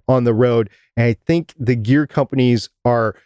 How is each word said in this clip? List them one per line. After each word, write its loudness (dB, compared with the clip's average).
on 2
the 2
road. 2
And 0
I 0
think -4
the -2
gear 0
companies -2
are 0